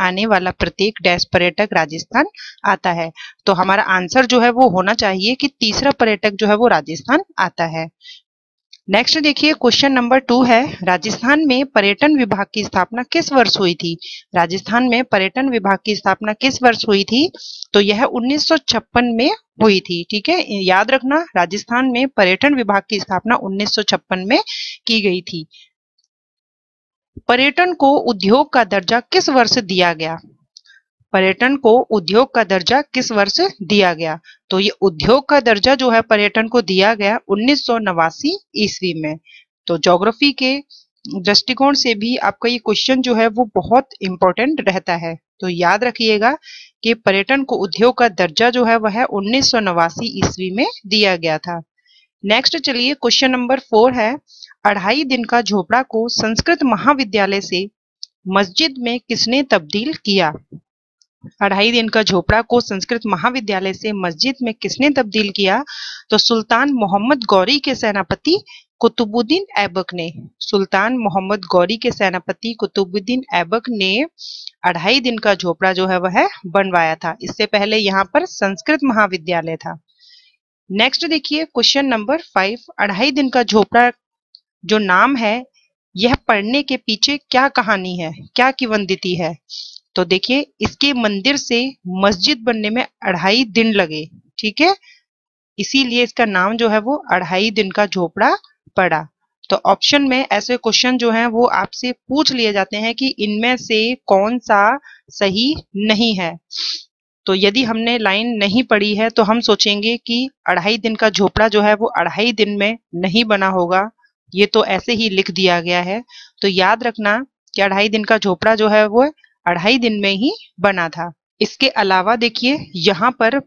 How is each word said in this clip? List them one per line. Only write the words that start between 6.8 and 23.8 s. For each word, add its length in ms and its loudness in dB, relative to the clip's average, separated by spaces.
आता 320 -2
है। 180 -8
नेक्स्ट 320 0
देखिए, 340 2
क्वेश्चन 380 2
नंबर 300 2
टू 220 2
है, 400 2
राजस्थान 640 0
में 200 2
पर्यटन 500 2
विभाग 360 0
की 100 -4
स्थापना 420 -4
किस 280 -2
वर्ष 260 4
हुई 160 0
थी? 180 -6
राजस्थान 540 0
में 160 0
पर्यटन 440 0
विभाग 360 0
की 100 0
स्थापना 400 -2
किस 280 -2
वर्ष 240 2
हुई 160 2
थी? 280 0
तो 60 6
यह 260 2
उन्नीस 420 -2
सौ 120 2
छप्पन 540 -2
में 160 2
हुई 180 6
थी। 320 -6
ठीक 180 -4
है, 340 -2
याद 280 2
रखना, 340 0
राजस्थान 540 -2
में 180 0
पर्यटन 460 2
विभाग 340 0
की 100 -4
स्थापना 420 -2
उन्नीस 340 -4
सौ 80 0